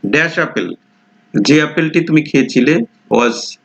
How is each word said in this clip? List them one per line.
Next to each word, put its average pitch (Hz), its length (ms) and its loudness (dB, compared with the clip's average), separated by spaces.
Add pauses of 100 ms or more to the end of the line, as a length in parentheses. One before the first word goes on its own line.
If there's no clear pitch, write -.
(140)
ড্যাশ 160 200 0 (120)
আপেল, 90 220 -6 (800)
যে 143 80 6 (120)
আপেলটি 165 320 -2 (100)
তুমি 156 200 4
খেয়েছিলে 131 440 2 (440)
was 117 180 0 (300)